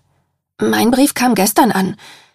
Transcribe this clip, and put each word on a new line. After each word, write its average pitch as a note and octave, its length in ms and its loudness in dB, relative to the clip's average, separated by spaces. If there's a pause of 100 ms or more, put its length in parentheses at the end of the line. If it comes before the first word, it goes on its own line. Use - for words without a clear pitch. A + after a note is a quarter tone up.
(600)
„Mein G#3+ 300 0
Brief C4+ 240 2
kam A#3+ 200 0
gestern G#3 380 0
an. F#3+ 240 -4 (380)